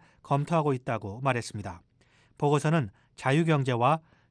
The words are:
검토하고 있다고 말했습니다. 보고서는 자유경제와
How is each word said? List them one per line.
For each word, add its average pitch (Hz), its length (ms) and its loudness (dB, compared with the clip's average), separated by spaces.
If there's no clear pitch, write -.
검토하고 147 500 0
있다고 113 480 -6
말했습니다. 107 600 -4
보고서는 147 520 2
자유경제와 139 840 2